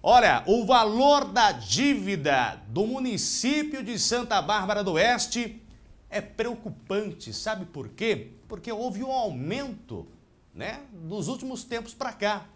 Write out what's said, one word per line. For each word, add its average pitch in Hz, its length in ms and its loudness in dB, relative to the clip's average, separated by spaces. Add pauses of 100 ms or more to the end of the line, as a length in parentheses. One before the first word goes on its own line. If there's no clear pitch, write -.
Olha, 180 440 8
o 220 180 4
valor 254 600 6
da 202 260 4
dívida 143 1120 0
do 170 220 -2
município 262 960 -2
de 220 160 -6
Santa 220 420 0
Bárbara 208 400 0
do 190 120 -2
Oeste 233 680 0 (480)
é 208 100 -4
preocupante. 208 1120 -6
Sabe 190 340 -6
por 120 220 -12
quê? 190 440 -4 (160)
Porque 220 240 -10
houve 220 320 -6
um 262 80 -4
aumento, 190 960 -6 (440)
né, 208 280 -10 (120)
dos 175 360 -8
últimos 254 340 -8
tempos 233 320 -8
pra 247 180 -8
cá. 202 440 -4